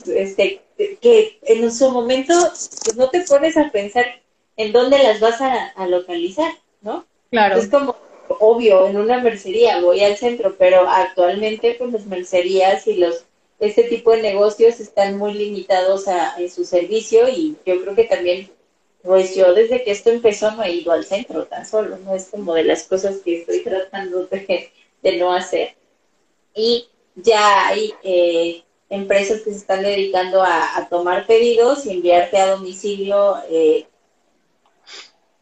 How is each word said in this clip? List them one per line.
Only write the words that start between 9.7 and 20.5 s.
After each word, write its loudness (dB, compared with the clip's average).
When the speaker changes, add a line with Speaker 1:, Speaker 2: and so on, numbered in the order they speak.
Speaker 1:
voy 2
al 0
centro, -4
pero 6
actualmente, 0
pues, -6
las -6
mercerías 0
y 0
los, 0
este 2
tipo 0
de 4
negocios 2
están -2
muy -4
limitados -2
a, -2
en -6
su -6
servicio, 0
y -4
yo -2
creo -8
que 2
también, -2
pues, 2
yo 6
desde 2
que -4
esto 0
empezó 0